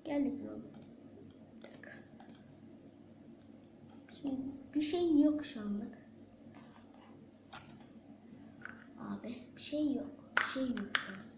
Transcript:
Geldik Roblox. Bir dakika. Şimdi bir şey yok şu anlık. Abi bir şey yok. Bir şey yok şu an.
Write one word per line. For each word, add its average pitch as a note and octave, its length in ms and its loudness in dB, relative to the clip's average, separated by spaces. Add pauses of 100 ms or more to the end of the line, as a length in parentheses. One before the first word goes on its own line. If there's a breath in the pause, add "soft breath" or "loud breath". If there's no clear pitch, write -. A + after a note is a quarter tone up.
Geldik C#4+ 380 4
Roblox. - 440 -8 (680)
Bir - 120 -14
dakika. - 220 -14 (2250)
Şimdi C4+ 200 0 (340)
bir D4+ 60 8
şey E4 400 8
yok D4 260 8
şu - 140 -6
anlık. G#3 380 0 (3000)
Abi G#3 360 -4 (200)
bir - 60 -10
şey D4 320 4
yok. - 120 0 (320)
Bir - 60 8
şey C4 240 2
yok G3+ 300 2
şu - 140 -2
an. F#3+ 120 -8 (140)